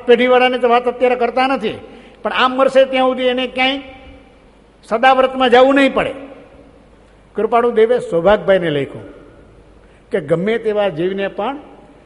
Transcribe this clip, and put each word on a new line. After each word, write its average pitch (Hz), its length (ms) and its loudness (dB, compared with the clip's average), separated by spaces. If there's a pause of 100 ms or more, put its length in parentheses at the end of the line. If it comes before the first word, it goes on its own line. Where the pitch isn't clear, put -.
પેઢીવાળાની 247 540 2
તો 247 100 0
વાત 240 160 2
અત્યારે 247 320 0
કરતા 247 300 -2
નથી, 220 320 -4 (440)
પણ 214 100 -4
આમ 254 240 0
મરશે 262 280 4
ત્યાં 262 240 0
સુધી 254 140 -4
એને 254 240 -2
ક્યાંય 262 360 -4 (1040)
સદાવ્રતમાં 254 640 2
જવું 262 240 6
નહીં 277 200 2
પડે. 175 200 -4 (1200)
કૃપાળુ 233 360 0
દેવે 226 280 2
સૌભાગભાઈને 175 720 0
લખ્યું 135 480 -8 (920)
કે 202 100 -2
ગમે 170 380 -2
તેવા 208 300 -2
જીવને 190 400 -4
પણ 214 300 -8 (480)